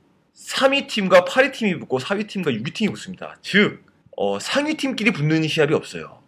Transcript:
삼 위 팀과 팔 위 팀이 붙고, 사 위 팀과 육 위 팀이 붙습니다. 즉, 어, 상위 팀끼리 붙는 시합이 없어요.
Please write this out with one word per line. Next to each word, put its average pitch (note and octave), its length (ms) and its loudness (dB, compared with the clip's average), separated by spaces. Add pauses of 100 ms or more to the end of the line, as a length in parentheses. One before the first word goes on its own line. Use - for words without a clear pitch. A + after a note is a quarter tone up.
(340)
삼 - 380 0
위 C#4 140 0
팀과 F#3 380 4
팔 C4 200 2
위 C4+ 80 -2
팀이 F#3+ 260 0
붙고, B2+ 220 -2
사 G3 140 -4
위 G#3 120 -2
팀과 F3 260 -4
육 A2+ 140 -6
위 F3 60 -8
팀이 G#3 180 0
붙습니다. - 500 -12
즉, - 420 0 (340)
어, G2+ 220 0
상위 D4 380 -2
팀끼리 A#3+ 340 -2
붙는 D#3 380 2
시합이 D3+ 260 2
없어요. - 540 -6